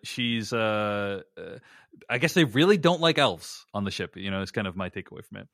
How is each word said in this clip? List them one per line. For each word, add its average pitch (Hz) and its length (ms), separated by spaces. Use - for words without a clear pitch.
she's, 117 500
uh, 104 720
uh, 85 40
I 120 80
guess 156 160
they 180 80
really 151 360
don't 165 220
like 185 180
elves 110 540
on 104 120
the 95 80
ship, - 240
you 95 160
know, 98 100
is 92 80
kind 107 160
of 90 80
my 92 160
takeaway - 340
from - 140
it. 98 160